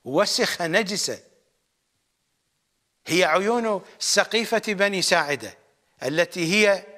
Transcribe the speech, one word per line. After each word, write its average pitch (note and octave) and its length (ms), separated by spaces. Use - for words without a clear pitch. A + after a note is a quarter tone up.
وسخة F3 640
نجسة F#3 520
هي F3 180
عيون G3+ 580
سقيفة G#3 680
بني G3 340
ساعدة، D3 560
التي E3 500
هي G3+ 320